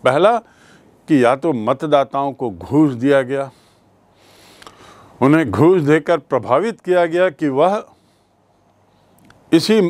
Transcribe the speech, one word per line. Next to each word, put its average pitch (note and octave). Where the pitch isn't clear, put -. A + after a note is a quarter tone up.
पहला F3
कि C#3
या B2
तो D#3+
मतदाताओं C#3
को A#2+
घूस C3+
दिया C3+
गया, C3+
उन्हें D3
घूस D#3
देकर D#3
प्रभावित C#3
किया F3+
गया F3+
कि D3
वह F3+
इसी G#3